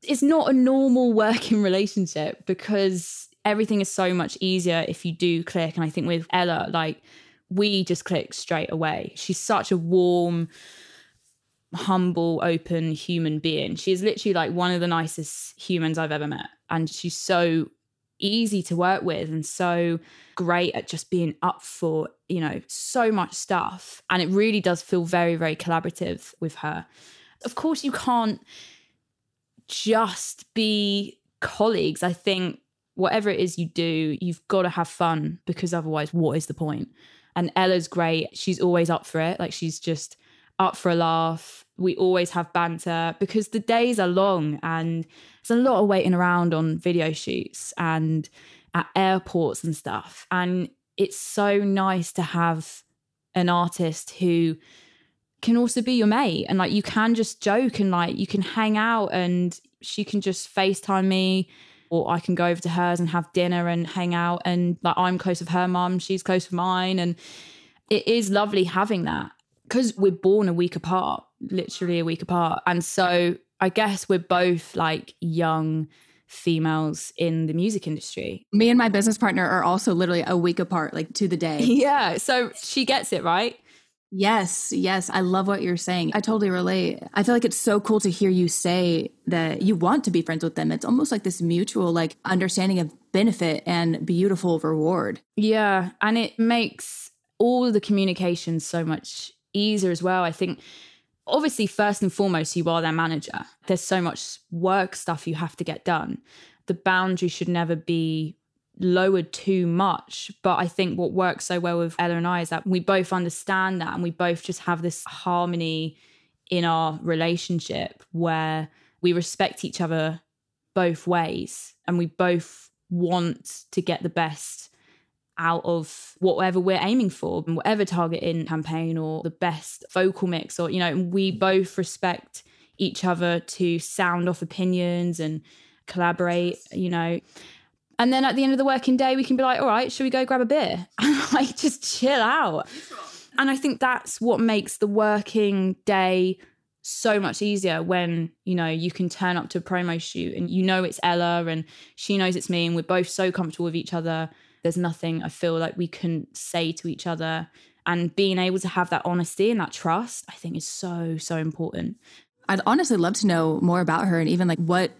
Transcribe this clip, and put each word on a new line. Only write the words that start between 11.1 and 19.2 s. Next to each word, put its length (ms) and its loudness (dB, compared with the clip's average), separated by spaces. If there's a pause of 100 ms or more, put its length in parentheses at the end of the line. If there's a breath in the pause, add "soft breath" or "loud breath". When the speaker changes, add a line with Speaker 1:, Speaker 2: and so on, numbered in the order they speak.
Speaker 1:
humble, 680 0
open 500 0
human 460 -2
being. 380 -2
She 160 -2
is 100 0
literally, 320 0
like, 180 0
one 180 0
of 100 0
the 60 0
nicest 720 -6
humans 380 -2
I've 140 -2
ever 140 -2
met. 220 -8 (200)
And 200 -2
she's 280 -8
so 540 2 (480)
easy 440 0
to 140 -4
work 260 2
with 280 -4